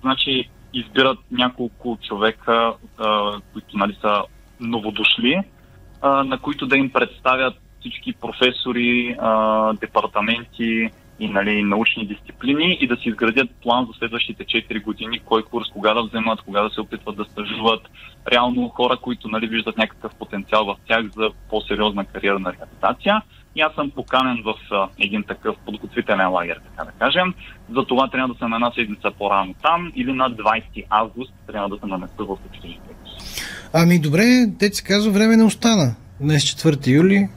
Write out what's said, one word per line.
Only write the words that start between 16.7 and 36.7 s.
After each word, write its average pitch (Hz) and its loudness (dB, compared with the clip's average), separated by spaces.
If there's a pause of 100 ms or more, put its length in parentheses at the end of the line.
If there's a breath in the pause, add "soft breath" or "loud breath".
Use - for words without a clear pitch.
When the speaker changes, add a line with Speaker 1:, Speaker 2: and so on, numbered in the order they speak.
Speaker 1:
опитват 104 -10
да 107 -6
стажуват. 110 -2 (500 loud breath)
Реално 123 2
хора, 123 0
които, 120 -8
нали, 110 -4
виждат 110 -4
някакъв 110 -4
потенциал 107 -2
в 101 -4 (120)
тях 113 2 (120)
за 110 0 (200)
по-сериозна 104 -2
кариерна 95 -2
реализация. - -2 (340 soft breath)
И 156 -2
аз 156 0
съм 143 -4
поканен 127 0
в, 110 -2 (180)
а, 98 0 (120)
един 104 -2
такъв 104 -6 (100)
подготвителен 104 -2
лагер, 87 -2 (100)
така - -12
да - -18
кажем. 175 0 (420 loud breath)
За 131 0
това 131 2
трябва 131 -2
да - -14
съм 117 -4
една 117 0
седмица 104 -4
по-рано 98 0
там 170 0
или 131 -2
на 131 0
двайсети 110 -2
август 110 -2 (140)
трябва 101 -6
да 101 -8
се - -14
намеся 92 -6
в 98 -6 (120)
училището. - -18 (800 loud breath)
Speaker 2:
Ами 170 6
добре, 214 4 (140)
те 202 2
се - -6
казва, 208 2
време 220 6
не 226 8
остана. 202 4 (240)
Днес 147 4
четвърти 143 2